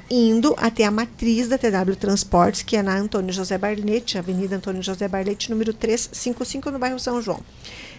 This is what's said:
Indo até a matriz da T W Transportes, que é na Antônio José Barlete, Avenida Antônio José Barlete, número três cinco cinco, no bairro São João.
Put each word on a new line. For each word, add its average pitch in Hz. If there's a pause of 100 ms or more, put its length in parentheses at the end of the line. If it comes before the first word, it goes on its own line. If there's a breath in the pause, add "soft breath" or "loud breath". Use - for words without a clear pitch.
Indo 233
até 226
a 208
matriz 226
da 262
T 247
W 190
Transportes, 196
que -
é 208
na 190
Antônio 196
José 185
Barlete, 208
Avenida 185
Antônio 185
José 190
Barlete, 196
número 220
três 226
cinco 247
cinco, 277
no 269
bairro 254
São 247
João. 196 (560 loud breath)